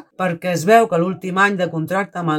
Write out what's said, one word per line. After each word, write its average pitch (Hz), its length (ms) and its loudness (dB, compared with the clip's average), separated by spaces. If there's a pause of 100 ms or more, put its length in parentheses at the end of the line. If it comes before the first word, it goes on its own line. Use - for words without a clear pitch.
(180)
perquè 180 380 -4
es 147 100 -4
veu 226 240 6
que 180 80 0
l'últim 185 400 -4
any 202 220 2
de 175 100 0
contracte 175 520 -4
amb 160 180 -2